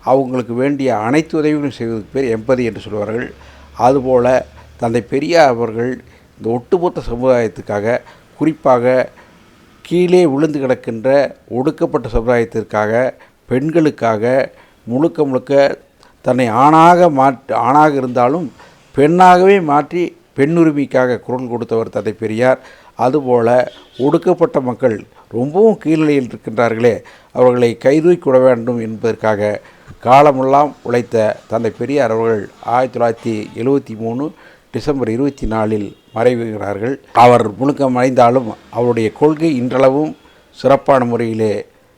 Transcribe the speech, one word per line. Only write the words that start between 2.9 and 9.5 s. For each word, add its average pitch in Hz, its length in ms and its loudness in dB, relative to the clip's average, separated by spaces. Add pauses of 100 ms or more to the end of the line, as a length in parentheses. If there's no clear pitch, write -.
அதுபோல 127 720 2 (300)
தந்தை 120 240 -2
பெரியார் 151 480 2
அவர்கள் 117 540 -4 (340)
இந்த 107 140 -8
ஒட்டுமொத்த 170 500 -4 (100)
சமுதாயத்துக்காக, 117 880 -2 (400)
குறிப்பாக 127 720 0 (760)